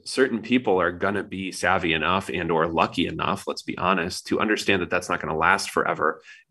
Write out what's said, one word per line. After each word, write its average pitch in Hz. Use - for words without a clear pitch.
certain 127
people 113
are 87
gonna 95
be 92
savvy 90
enough 85
and 85
or 80
lucky 92
enough, 80
let's -
be -
honest, 90
to -
understand 104
that 85
that's 92
not 90
gonna 80
last 87
forever 82